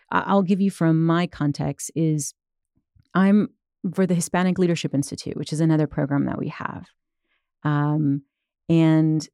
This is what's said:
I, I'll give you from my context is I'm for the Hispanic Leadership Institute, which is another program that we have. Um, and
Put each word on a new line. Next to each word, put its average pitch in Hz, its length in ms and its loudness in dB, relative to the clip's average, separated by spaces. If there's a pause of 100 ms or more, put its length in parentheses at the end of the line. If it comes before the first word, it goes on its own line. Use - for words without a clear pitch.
(100)
I, - 160 -2
I'll 196 160 2
give 185 180 0
you 196 100 0
from 160 360 2
my 170 200 0
context 147 680 -4
is 156 400 -2 (800)
I'm 196 340 4 (460)
for 190 120 0
the 180 80 0
Hispanic 180 440 0
Leadership 170 360 0
Institute, - 420 -4
which - 160 -10
is 151 80 -2
another 156 260 2
program 139 400 -2
that - 120 -6
we - 100 -6
have. - 380 -10 (760)
Um, 147 580 0 (460)
and 160 640 4